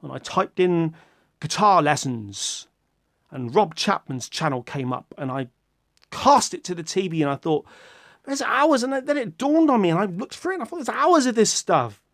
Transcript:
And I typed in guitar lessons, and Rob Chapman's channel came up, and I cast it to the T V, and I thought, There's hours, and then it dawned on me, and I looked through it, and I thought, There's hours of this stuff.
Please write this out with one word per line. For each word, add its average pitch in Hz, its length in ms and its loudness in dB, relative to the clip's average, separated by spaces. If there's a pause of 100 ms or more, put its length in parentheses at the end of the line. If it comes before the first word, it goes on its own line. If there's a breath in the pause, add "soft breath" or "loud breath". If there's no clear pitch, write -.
And 143 100 -12
I 131 60 -10
typed - 420 -4
in 170 360 2 (440 soft breath)
guitar 185 420 2
lessons, 123 840 -4 (640)
and 127 240 -8
Rob 180 220 4
Chapman's - 540 -4
channel 135 340 -2
came 127 280 -6
up, - 260 -8
and 135 140 -6
I 131 160 -6 (640)
cast - 420 4
it - 120 -12
to 180 100 -8
the 165 80 -10
T 190 240 -2
V, 165 140 -2
and 143 100 2
I 139 40 -2
thought, 156 300 -2 (600 soft breath)
There's 269 160 -6
hours, 269 420 2
and 262 100 -4
then 277 240 -2
it 220 200 -6
dawned 302 340 4
on 233 100 4
me, 180 80 4
and 165 100 2
I 208 60 2
looked 190 300 -8
through 359 180 -6
it, - 20 -4
and 320 80 -6
I - 20 -6
thought, 349 120 -12
There's 269 120 -6
hours 285 360 4
of 254 100 0
this 220 160 4
stuff. 123 500 -2 (120)